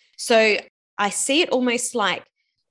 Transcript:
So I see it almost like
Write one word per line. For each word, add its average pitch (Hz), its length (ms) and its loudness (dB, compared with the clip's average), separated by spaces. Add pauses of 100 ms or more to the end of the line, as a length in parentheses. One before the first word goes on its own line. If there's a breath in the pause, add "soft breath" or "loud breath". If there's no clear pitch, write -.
(160)
So 220 400 2 (420)
I 202 120 -2
see 285 320 0
it - 80 -2
almost 247 440 -2
like 196 300 -2 (460)